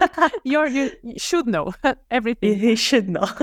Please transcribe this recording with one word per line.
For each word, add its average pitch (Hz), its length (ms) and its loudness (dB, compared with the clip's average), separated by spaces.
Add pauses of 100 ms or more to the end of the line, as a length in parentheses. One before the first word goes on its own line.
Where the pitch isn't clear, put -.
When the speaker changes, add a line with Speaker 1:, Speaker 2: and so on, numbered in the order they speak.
(200)
Speaker 1:
<laughs> 330 240 0
Speaker 2:
You're, 302 240 2
you, 269 240 -2 (120)
you 233 140 -14
should 339 300 -2
know 180 260 -2 (180)
<laughs> - 200 -14
everything. 226 480 0
Speaker 1:
He, 220 100 2
he 226 60 4
should 220 340 2
know. 175 180 -2 (160)